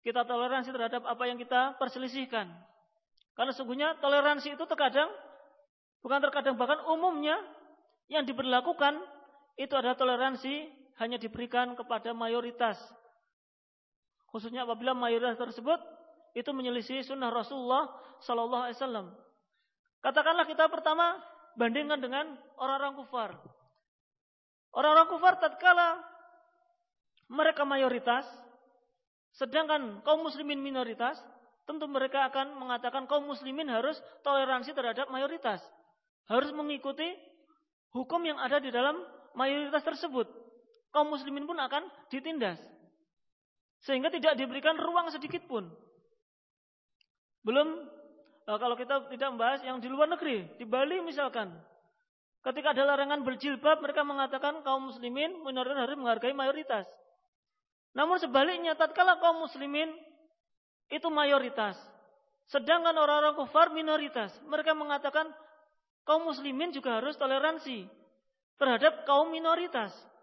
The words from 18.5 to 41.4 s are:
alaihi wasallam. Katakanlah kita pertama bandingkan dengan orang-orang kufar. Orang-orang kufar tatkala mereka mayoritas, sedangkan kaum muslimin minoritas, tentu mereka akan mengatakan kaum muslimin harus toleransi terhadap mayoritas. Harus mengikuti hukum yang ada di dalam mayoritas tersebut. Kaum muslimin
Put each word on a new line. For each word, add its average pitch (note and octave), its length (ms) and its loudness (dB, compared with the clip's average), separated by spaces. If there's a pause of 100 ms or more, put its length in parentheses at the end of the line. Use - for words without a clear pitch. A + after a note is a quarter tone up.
alaihi A3+ 80 -12
wasallam. A3+ 280 -4 (920)
Katakanlah D4+ 480 4
kita D#4 240 4
pertama E4 480 2 (400)
bandingkan C#4+ 400 0
dengan C4+ 400 -6 (160)
orang-orang C4+ 480 -4
kufar. A#3 280 -6 (1400)
Orang-orang D#4 400 6
kufar F4+ 320 4
tatkala F4 560 4 (1300)
mereka D4+ 400 2
mayoritas, B3+ 580 2 (1120)
sedangkan C4+ 720 0
kaum D#4 160 6
muslimin C#4+ 400 -6
minoritas, B3+ 560 -4 (480)
tentu D4+ 240 -6
mereka C4+ 400 0
akan C#4 260 -4
mengatakan B3+ 540 -6
kaum C#4+ 160 0
muslimin C4+ 420 -8
harus B3+ 300 0 (240)
toleransi C4 500 0
terhadap C4 380 -4
mayoritas. C4+ 500 -4 (720)
Harus C#4+ 240 2
mengikuti D4 540 -6 (840)
hukum C4 320 -2
yang D4+ 160 -2
ada C4+ 220 2
di C4+ 80 -8
dalam C4+ 320 0 (320)
mayoritas C#4+ 520 -2
tersebut. C#4 440 -4 (640)
Kaum D4+ 200 4
muslimin C#4 320 -6